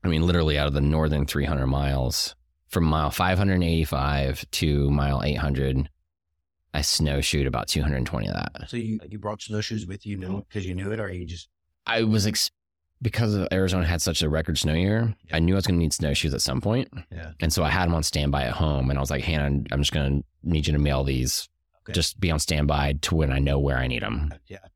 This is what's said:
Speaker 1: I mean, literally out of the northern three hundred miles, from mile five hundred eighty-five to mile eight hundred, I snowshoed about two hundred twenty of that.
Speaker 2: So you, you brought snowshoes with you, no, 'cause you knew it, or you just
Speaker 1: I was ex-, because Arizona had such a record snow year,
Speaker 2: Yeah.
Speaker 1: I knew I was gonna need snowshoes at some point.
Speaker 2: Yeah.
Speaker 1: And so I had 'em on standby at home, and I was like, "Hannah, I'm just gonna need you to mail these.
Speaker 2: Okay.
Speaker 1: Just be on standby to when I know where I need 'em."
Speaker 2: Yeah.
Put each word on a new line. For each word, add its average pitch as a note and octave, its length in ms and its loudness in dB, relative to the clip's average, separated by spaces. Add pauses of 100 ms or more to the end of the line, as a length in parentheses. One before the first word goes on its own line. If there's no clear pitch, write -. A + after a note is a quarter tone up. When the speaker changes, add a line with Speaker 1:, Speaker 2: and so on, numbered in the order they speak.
Speaker 1:
I - 40 0
mean, D#2+ 160 2
literally E2 340 4
out C#2+ 100 2
of C#2+ 60 0
the C#2+ 80 2
northern D2 460 2
three C#2+ 180 -2
hundred C2+ 220 0
miles, C2+ 680 0 (340)
from F2 160 2
mile D#2 260 2
five F#2 260 2
hundred F#2+ 240 2
eighty-five C#2+ 880 0
to C#2+ 400 2
mile C#2 340 2
eight D2 140 -2
hundred, C2+ 500 0 (880)
I D2 80 -2
snowshoed C#2+ 640 0
about A#1+ 220 -4
two D2+ 160 0
hundred C2+ 240 0
twenty A1 200 -4
of G1+ 60 -4
that. G1+ 380 -8
Speaker 2:
So A#2+ 60 -6
you, A2 300 -4
you G2+ 120 -12
brought G#2 240 -8
snowshoes G#2+ 420 -4
with F#2 180 -12
you, G2+ 140 -8
no, F#2 320 -6
'cause G2 160 -6
you F2+ 80 -6
knew G2 180 -6
it, A2+ 80 -6
or G2 120 -6
you F2+ 160 -8
just E2+ 200 -12 (380)
Speaker 1:
I A2+ 160 0
was A2 240 4
ex-, G#2+ 240 0 (540)
because A2 320 2 (160)
Arizona F#2 340 2
had E2 160 0
such E2+ 220 0
a D#2 60 2
record D#2 280 0
snow D2+ 160 0
year, G#2 400 2 (160)
Speaker 2:
Yeah. D2+ 60 -4
Speaker 1:
I D#2+ 40 2
knew E2+ 140 4
I F#2+ 40 2
was F#2 100 0
gonna F2+ 100 4
need E2 160 2
snowshoes C#2+ 400 0
at B1+ 80 -2
some C2 180 -2
point. A2+ 300 -2 (220)
Speaker 2:
Yeah. D#2+ 280 -12
Speaker 1:
And D#2+ 140 2
so F2+ 100 2
I D2+ 60 2
had F2 180 2
'em E2+ 60 2
on D#2+ 80 2
standby C#2+ 440 0
at A#1 80 -2
home, C#2+ 360 0
and C#2 80 0
I C2+ 40 0
was C#2 100 -2
like, C#2 120 -2
"Hannah, C#2+ 380 0 (100)
I'm C#2 100 0
just C#2+ 120 0
gonna C#2 300 0 (180)
need D#2 240 0
you D2+ 80 2
to D2 60 4
mail C#2 240 2
these. B1+ 440 -2 (360)
Speaker 2:
Okay. - 100 -14
Speaker 1:
Just F2 260 -2
be F#2 100 2
on D#2+ 80 2
standby D2 640 2
to - 140 -2
when D2+ 160 2
I C2 80 0
know C#2 180 2
where C#2 200 2
I B1+ 100 0
need B1 160 -4
'em." - 280 -2 (160)
Speaker 2:
Yeah. G2 120 -16 (160)